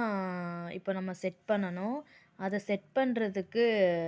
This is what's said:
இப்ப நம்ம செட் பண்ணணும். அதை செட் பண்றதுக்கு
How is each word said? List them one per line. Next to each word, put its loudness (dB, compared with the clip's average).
இப்ப -4
நம்ம -4
செட் -6
பண்ணணும். -2
அதை -2
செட் -2
பண்றதுக்கு 0